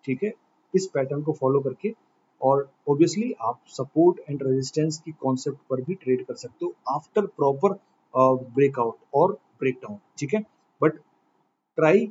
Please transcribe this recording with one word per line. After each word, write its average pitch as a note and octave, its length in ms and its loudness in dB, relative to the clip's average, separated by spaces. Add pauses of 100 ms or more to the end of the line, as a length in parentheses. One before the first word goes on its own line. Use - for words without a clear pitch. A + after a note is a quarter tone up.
ठीक C3 180 -4
है, G#3+ 100 -4 (420)
इस F#3+ 200 2
पैटर्न C#3+ 280 -2
को D3+ 100 -4
फॉलो C3+ 280 0
करके, F3+ 340 -6 (480)
और C#3 300 2 (180)
obviously E3+ 500 2
आप A#2 260 -6
सपोर्ट - 540 0 (100)
and C#3 120 -6
रेजिस्टेंस C3+ 640 -2
की D#3+ 80 -12
कॉन्सेप्ट C3 460 -4 (120)
पर B2+ 100 -4
भी C#3+ 140 -6
ट्रेड B2+ 320 -2
कर A#2+ 80 -10
सकते - 320 -12
हो E3+ 80 -8 (240)
after G3+ 300 -2
proper, C#3+ 440 0 (440)
अ, B2+ 380 2
ब्रेकआउट C3 420 2 (180)
और E3+ 180 4
ब्रेकडाउन। - 680 -8 (200)
ठीक D3 160 -4
है, A3 60 0 (440)
but D#3 80 4 (840)
ट्राई F3 340 4